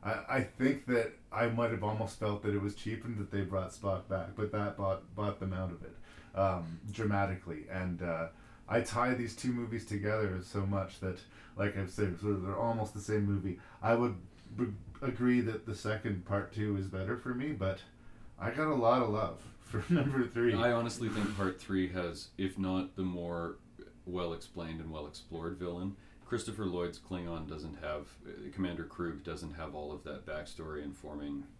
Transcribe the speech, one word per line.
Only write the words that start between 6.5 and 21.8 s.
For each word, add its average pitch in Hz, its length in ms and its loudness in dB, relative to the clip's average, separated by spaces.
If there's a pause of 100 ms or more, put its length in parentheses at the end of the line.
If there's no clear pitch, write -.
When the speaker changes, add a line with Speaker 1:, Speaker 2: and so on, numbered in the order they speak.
Speaker 1:
dramatically, 98 760 0
and, 90 320 -2
uh, 82 260 0 (420)
I 113 100 6
tie 120 360 2
these 117 200 -2
two 127 160 0
movies 117 340 -2
together 104 560 0
so 98 240 -2
much 98 360 0
that, 92 180 -2 (380)
like 101 200 2
I've 95 140 -2
said, 95 300 2
sort 104 140 2
of 92 80 -2
they're 98 140 -2
almost 113 360 2
the 101 80 -6
same 104 240 2
movie. 95 340 2 (220)
I 113 140 6
would 120 200 4 (420)
b-, 110 160 2 (280)
agree 123 400 6
that 110 240 0
the 107 100 -2
second 104 480 0
part 98 300 0
two 107 240 2
is 95 100 0
better 95 300 -2
for 127 180 -4
me, 143 160 -2
but 95 300 0 (580)
I 117 120 0
got 156 180 2
a 151 60 4
lot 123 260 8
of 113 80 4
love 104 320 0 (120)
<laughs> - 120 -20
for 101 180 -2 (100)
number 135 320 4
three. 117 280 4
Speaker 2:
I 120 180 6
honestly 117 380 2
think 101 260 2
part 95 240 2
three 92 300 2